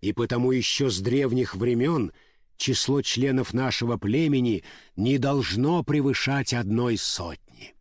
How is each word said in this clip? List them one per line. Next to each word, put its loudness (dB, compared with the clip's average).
И -2
потому 0
ещё 0
с -2
древних 0
времён 0
число 0
членов 0
нашего -2
племени 0
не 2
должно 0
превышать 0
одной 0
сотни. -8